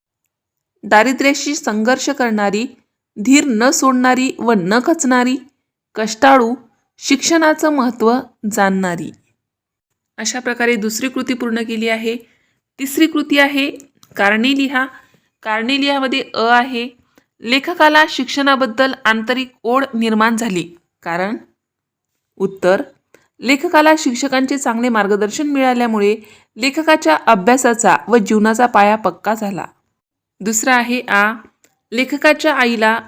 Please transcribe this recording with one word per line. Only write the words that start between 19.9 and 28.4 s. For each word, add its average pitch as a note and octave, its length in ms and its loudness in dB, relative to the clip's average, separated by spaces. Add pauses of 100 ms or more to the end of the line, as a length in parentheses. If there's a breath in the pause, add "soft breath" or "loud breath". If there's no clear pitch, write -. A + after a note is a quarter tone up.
निर्माण A3+ 440 0
झाली F#3+ 320 -4 (340)
कारण. F3+ 340 -4 (1000)
उत्तर, G3 460 0 (580 soft breath)
लेखकाला D4+ 580 2
शिक्षकांचे C4+ 600 -2
चांगले A#3+ 320 -2
मार्गदर्शन G#3 580 0
मिळाल्यामुळे A#3+ 680 0 (420 loud breath)
लेखकाच्या D#4 600 2 (100)
अभ्यासाचा A3+ 720 4 (100)
व A3+ 100 4
जीवनाचा A3 480 2